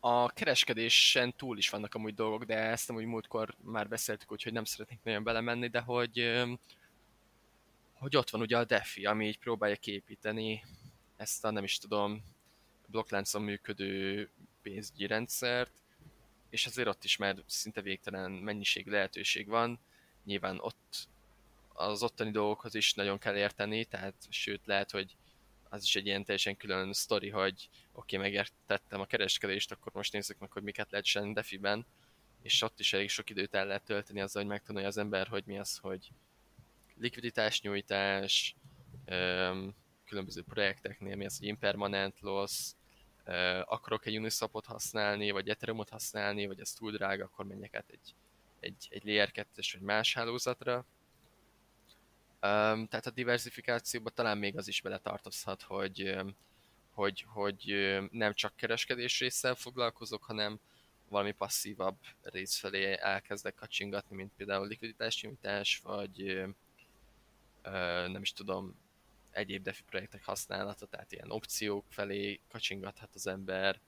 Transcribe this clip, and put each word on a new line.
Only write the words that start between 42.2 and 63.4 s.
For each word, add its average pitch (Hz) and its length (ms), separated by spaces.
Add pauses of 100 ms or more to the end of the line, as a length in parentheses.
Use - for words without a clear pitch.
loss, 98 520 (520)
ö, 90 400
akarok-e - 460
Uniswapot 110 560
használni, 104 640
vagy 98 180
Ethereumot 110 400
használni, 104 580
vagy 95 140
ez - 120
túl 107 180
drága, 98 340
akkor 95 200
menjek 98 300
át 107 160
egy, - 240 (460)
egy, - 300
egy 101 140
Layer 104 260
kettes - 420
vagy 92 100
más 104 320
hálózatra. 123 720 (1600)
Öm, 107 420
tehát 110 200
a 127 40
diversifikációba 120 1000
talán 107 280
még 101 180
az 98 120
is 98 120
beletartozhat, 101 840
hogy, 98 400
öm, 95 340 (540)
hogy, 98 380
hogy, 101 420
öm, 98 420
nem 107 200
csak - 240
kereskedés 120 640
résszel 127 340
foglalkozok, 120 680
hanem 107 380 (480)
valami 101 240
passzívabb 95 640 (260)
rész - 360
felé 98 420
elkezdek 98 540